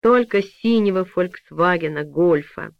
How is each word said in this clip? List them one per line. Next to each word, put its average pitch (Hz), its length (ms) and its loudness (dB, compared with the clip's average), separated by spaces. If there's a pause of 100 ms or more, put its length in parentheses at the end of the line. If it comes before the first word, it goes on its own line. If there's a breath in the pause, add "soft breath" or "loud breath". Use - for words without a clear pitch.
Только 226 420 2
синего 202 600 0
«Фольксвагена 165 960 -4
Гольфа» 160 760 -2